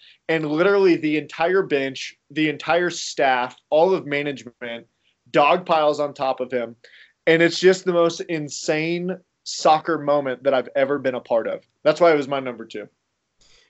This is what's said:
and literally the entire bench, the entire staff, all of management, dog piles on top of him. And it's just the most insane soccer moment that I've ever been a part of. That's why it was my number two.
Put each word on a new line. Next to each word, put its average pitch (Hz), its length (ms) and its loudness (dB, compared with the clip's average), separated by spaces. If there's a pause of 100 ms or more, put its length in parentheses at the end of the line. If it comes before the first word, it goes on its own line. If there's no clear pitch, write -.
(280)
and 156 200 -2
literally 185 480 4
the 151 220 -2
entire 170 460 -2
bench, 135 520 -4 (140)
the 156 180 -2
entire 170 400 -2
staff, 131 680 -2 (120)
all 165 240 4
of 147 140 -2
management, 123 800 -8 (460)
dog 160 340 4
piles 151 320 2
on 147 160 -4
top 131 240 -4
of 127 140 -8
him. 117 240 -6 (500)
And 165 160 4
it's 165 160 2
just 185 260 4
the 185 80 0
most 170 280 2
insane 170 1000 -4 (240)
soccer 156 560 0
moment 139 460 -2
that 135 100 2
I've 123 220 -2
ever 139 240 0
been 127 160 -2
a 120 40 -8
part 113 280 -2
of. 69 140 -8 (200)
That's 156 180 2
why 170 120 8
it 151 40 4
was 135 120 -2
my 139 100 -2
number 123 260 -8
two. 107 240 -14 (800)